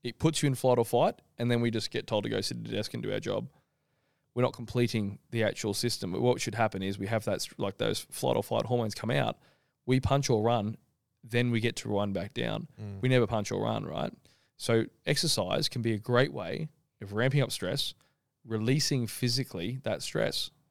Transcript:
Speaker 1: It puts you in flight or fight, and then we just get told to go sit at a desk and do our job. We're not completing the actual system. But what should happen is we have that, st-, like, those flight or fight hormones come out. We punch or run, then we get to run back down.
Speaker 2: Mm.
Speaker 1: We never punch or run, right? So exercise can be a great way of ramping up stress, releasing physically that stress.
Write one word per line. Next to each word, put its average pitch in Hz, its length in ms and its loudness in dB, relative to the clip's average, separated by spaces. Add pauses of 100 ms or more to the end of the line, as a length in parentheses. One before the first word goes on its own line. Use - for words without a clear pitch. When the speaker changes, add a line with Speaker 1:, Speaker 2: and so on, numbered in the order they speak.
Speaker 1:
It - 160 -8
puts 160 240 2
you 147 40 4
in 135 80 2
flight 127 220 4
or 117 80 4
fight, 151 300 4 (240)
and 120 100 0
then 120 120 4
we 117 100 2
just 113 180 -2
get - 160 -4
told 104 200 0
to 113 40 -4
go 107 120 0
sit - 160 -4
at 110 100 -10
a 110 40 -8
desk 107 220 -4
and - 80 -6
do 104 100 -4
our 101 80 -2
job. 101 280 -4 (880)
We're 123 80 2
not 123 100 2
completing 113 640 0 (140)
the 113 120 0
actual 104 300 0
system. 101 380 -2
But 92 100 -2
what 123 180 4
should 113 160 -4
happen 107 280 0
is 95 160 -4
we 95 80 -4
have 110 180 -2
that, 101 160 -2
st-, - 180 -10
like, 98 180 -4
those 110 220 0 (120)
flight 127 240 0
or 113 80 0
fight 110 220 0
hormones 117 280 0
come - 180 -6
out. 139 260 0 (480)
We 131 140 4
punch 139 300 2
or 110 120 4
run, 113 360 0 (460)
then 120 280 0
we 117 80 2
get 113 180 0
to - 120 -8
run 101 240 0
back 98 200 -4
down. 113 340 -2 (140)
Speaker 2:
Mm. 98 200 -8
Speaker 1:
We 127 80 2
never 123 180 6
punch 107 240 -2
or 101 120 -2
run, 110 220 -2
right? - 280 -4 (420)
So 113 300 2 (200)
exercise 143 600 2
can 123 140 -4
be 113 120 0
a 104 40 -2
great 123 340 2
way 127 380 -6 (320)
of 98 120 -10
ramping 131 280 4
up 110 100 2
stress, - 440 -4 (500)
releasing 120 640 2
physically 120 760 -2
that 87 200 -2
stress. - 480 -2 (200)